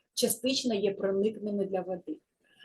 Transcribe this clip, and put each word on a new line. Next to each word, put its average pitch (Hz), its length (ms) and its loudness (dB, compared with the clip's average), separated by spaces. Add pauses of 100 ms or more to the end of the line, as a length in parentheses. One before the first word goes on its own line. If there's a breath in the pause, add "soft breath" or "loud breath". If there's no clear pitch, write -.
(140)
частично 247 600 0
є 196 200 2
проникними 202 720 0
для 190 160 -2
води. 175 360 -6 (480 soft breath)